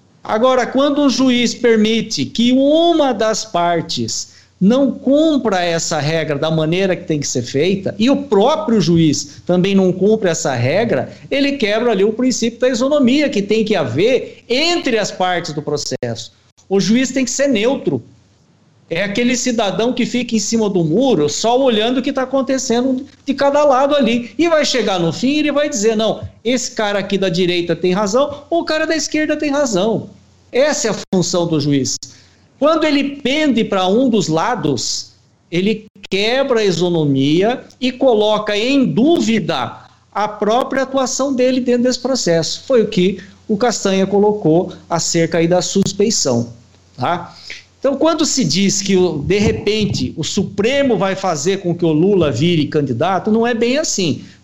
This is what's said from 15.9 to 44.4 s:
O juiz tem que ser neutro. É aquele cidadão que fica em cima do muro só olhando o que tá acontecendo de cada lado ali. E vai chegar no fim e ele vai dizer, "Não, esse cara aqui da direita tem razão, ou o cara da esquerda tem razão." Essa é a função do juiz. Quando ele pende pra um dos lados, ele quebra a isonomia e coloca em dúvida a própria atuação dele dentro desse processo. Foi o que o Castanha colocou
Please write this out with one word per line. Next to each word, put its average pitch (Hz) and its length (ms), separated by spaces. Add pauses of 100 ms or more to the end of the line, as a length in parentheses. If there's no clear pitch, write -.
O 196 100
juiz 226 320
tem 262 140
que 247 60
ser 277 180
neutro. 214 520 (880)
É 170 140
aquele 240 320
cidadão 220 560
que 247 140
fica 240 300
em 220 40
cima 214 300
do 175 160
muro 175 420
só 226 320
olhando 247 380
o 254 40
que 269 120
tá 269 80
acontecendo 262 840 (200)
de 269 80
cada 277 320
lado 277 280
ali. 240 440
E 330 100
vai 311 160
chegar 208 360
no 165 120
fim 262 220
e 302 60
ele 294 120
vai 294 160
dizer, 226 300
"Não, 220 240 (220)
esse 247 280
cara 202 280
aqui 196 180
da 190 100
direita 170 480
tem 180 180
razão, 220 560
ou 339 120
o - 40
cara 311 220
da 330 80
esquerda 302 400
tem 302 160
razão." 220 580 (420)
Essa 262 360
é 208 40
a 170 40 (180)
função 175 320
do 160 140
juiz. 139 380 (600)
Quando 311 280
ele 285 320
pende 262 480
pra 190 220
um 233 220
dos 202 200
lados, 160 840 (400)
ele 202 360 (220)
quebra 233 520
a - 40
isonomia 165 960 (180)
e 247 100
coloca 214 640
em 254 300
dúvida 180 920 (360)
a 202 140
própria 240 560
atuação 269 520
dele 254 240
dentro 240 240
desse 254 160
processo. 175 680
Foi 247 180
o - 40
que 190 320 (260)
o 214 120
Castanha 196 500
colocou 196 640 (180)